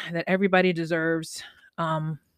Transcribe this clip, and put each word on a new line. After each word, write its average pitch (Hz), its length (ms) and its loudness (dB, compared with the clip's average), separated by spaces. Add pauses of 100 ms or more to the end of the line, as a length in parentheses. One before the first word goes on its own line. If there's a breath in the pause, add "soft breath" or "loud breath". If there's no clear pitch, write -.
(120)
that 170 160 -4
everybody 185 460 4
deserves, 165 680 -2 (360 loud breath)
um, 160 400 -4 (180)